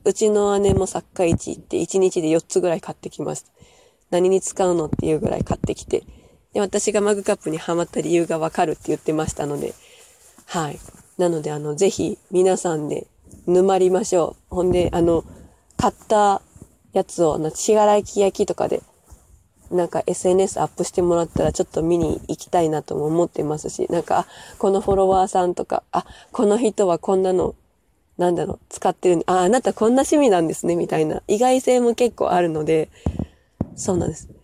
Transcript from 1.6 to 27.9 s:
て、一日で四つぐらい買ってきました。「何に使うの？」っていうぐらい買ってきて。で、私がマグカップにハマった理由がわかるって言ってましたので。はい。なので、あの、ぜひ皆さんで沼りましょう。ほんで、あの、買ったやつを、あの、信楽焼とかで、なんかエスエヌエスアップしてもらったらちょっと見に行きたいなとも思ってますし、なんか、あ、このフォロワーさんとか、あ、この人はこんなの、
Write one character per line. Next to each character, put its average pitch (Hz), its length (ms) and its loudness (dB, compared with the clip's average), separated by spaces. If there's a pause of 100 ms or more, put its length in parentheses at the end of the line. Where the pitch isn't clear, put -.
て、 - 160 -6
一 190 220 -2
日 185 220 2
で 160 80 0
四 165 120 2
つ - 180 -2
ぐ 185 100 0
ら 165 60 0
い - 60 -6
買 - 140 -12
っ - 20 -20
て - 120 -14
き - 120 -12
ま 151 140 -6
し - 60 -14
た。 - 100 -20 (600)
「何 180 180 4
に 190 120 2
使 - 260 -2
う 175 80 2
の？」 160 120 -2
っ - 20 -8
て - 160 -2
い 160 80 0
う 151 60 0
ぐ - 100 -2
ら - 80 -2
い - 60 -2
買 - 140 -4
っ - 20 -8
て - 160 -4
き - 100 -16
て。 - 180 -2 (500)
で、 - 60 -2
私 202 320 -2
が 208 100 2
マ 208 140 2
グ 196 80 -6
カ 208 100 0
ッ 190 40 -6
プ - 120 -8
に 156 80 -4
ハ 165 180 -4
マ 170 80 0
っ 160 40 -10
た - 140 -6
理 156 120 -2
由 170 120 2
が 165 140 -4
わ 160 120 -2
か 180 140 0
る 156 60 -2
っ - 40 -4
て - 120 -20
言 151 100 -2
っ - 20 -6
て - 140 -4
ま 156 140 -2
し - 60 -6
た 147 120 -6
の 143 140 -6
で。 - 140 -8 (760)
は 156 240 -4
い。 - 80 -14 (380)
な 175 120 2
の 165 120 -2
で、 151 120 -6
あ 151 60 -6
の、 151 160 -6
ぜ 185 140 2
ひ - 280 -4 (120)
皆 185 280 2
さ 170 180 -2
ん 151 140 -4
で - 180 -8 (400)
沼 185 300 4
り 185 120 4
ま 185 140 2
し 190 140 0
ょ - 180 0 (160)
う。 185 40 -8
ほ 180 80 0
ん 180 80 2
で、 175 200 2
あ 175 100 0
の、 170 220 2 (540)
買 208 140 0
っ - 20 -6 (160)
た 208 320 4 (500)
や 190 140 0
つ - 180 -2
を、 151 120 2
あ - 20 -4
の、 156 140 -2
信 - 260 2
楽 208 420 2
焼 196 260 2
と 180 80 -2
か - 140 -4
で、 - 160 -4 (880)
な 180 140 0
ん - 20 -4
か - 180 -4
エ - 80 -2
ス - 140 -4
エ 180 80 4
ヌ 190 80 4
エ 190 40 0
ス - 120 -6
ア 156 60 0
ッ - 20 -2
プ - 160 -6
し - 80 -8
て 190 100 -2
も 175 140 2
ら 170 60 2
っ 165 60 -4
た 165 180 -2
ら 156 80 0
ち - 80 -2
ょ 175 40 -2
っ - 40 -20
と - 120 -4
見 170 160 0
に 156 300 -2
行 156 100 -6
き - 120 -16
た 180 120 2
い 160 80 2
な 151 140 -2
と - 120 -8
も 147 100 -2
思 165 200 2
っ 180 40 -4
て - 140 -6
ま 151 140 -4
す - 120 -10
し、 - 200 -6
な 170 100 -2
ん 160 40 -4
か、 - 160 -2
あ、 180 80 -4 (300)
こ 202 140 0
の 190 100 0
フ 202 100 -2
ォ 196 40 2
ロ 190 120 4
ワ 190 160 4
ー 190 60 -2
さ 185 160 0
ん 180 100 -2
と - 80 -6
か、 - 200 -4 (100)
あ、 - 120 -2 (280)
こ 247 120 0
の 202 120 4
人 214 300 2
は 170 120 2
こ 196 160 0
ん 190 80 2
な 185 80 2
の、 165 240 0 (600)